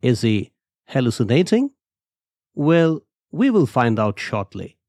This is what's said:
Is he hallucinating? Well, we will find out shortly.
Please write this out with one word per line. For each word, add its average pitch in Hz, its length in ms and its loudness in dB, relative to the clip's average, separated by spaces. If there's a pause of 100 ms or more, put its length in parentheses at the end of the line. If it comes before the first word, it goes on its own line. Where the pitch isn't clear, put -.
Is 123 200 0
he 110 300 -2 (360)
hallucinating? 135 840 0 (800)
Well, 160 480 2 (300)
we 240 180 0
will 214 160 4
find 117 340 0
out 107 200 -2
shortly. 98 580 -10 (120)